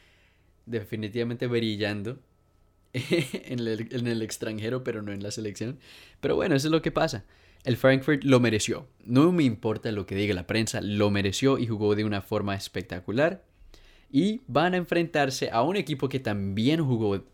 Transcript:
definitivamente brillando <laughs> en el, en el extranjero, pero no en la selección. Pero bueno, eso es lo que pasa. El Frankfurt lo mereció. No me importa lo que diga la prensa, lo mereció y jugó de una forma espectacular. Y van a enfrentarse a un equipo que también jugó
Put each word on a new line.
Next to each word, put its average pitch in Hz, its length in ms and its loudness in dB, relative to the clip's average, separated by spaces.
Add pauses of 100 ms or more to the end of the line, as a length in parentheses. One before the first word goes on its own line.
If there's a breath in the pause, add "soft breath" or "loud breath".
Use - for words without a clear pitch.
(640 soft breath)
definitivamente 117 840 -6
brillando 107 720 -2 (360)
<laughs> - 360 -20
en 131 680 -4
el, 113 320 -4
en 123 160 -4
el 113 160 -2
extranjero, 113 640 -6
pero 110 180 -6
no 101 100 -8
en 98 120 -8
la 104 80 -6
selección. 110 480 -8 (400 loud breath)
Pero 139 160 0
bueno, - 180 2
eso 139 140 2
es 156 40 2
lo 160 100 2
que 160 100 -2
pasa. 151 320 -2 (400 soft breath)
El 123 120 2
Frankfurt 135 460 4
lo 131 160 6
mereció. 110 500 0 (160)
No 139 280 4
me 175 100 4
importa 110 480 0
lo 101 160 -4
que - 80 -6
diga 101 200 2
la 87 120 -4
prensa, 110 340 -2
lo 104 300 2
mereció 101 480 2
y 123 80 0
jugó 104 300 2
de 107 80 0
una 101 180 -2
forma 101 320 -2
espectacular. 101 960 -4 (640 soft breath)
Y 196 360 2
van 156 260 2
a - 20 0
enfrentarse 156 760 0
a 113 120 2
un 175 140 2
equipo 147 320 -2
que 135 100 -4
también 110 680 0
jugó 110 500 0